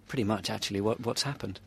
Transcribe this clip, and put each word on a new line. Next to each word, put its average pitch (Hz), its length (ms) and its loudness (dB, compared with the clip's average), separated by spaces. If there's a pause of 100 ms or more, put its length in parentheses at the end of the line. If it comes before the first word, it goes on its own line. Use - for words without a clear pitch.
pretty 127 160 0
much 101 260 2
actually 104 320 0
what, 110 240 2
what's 117 160 0
happened. 135 460 -4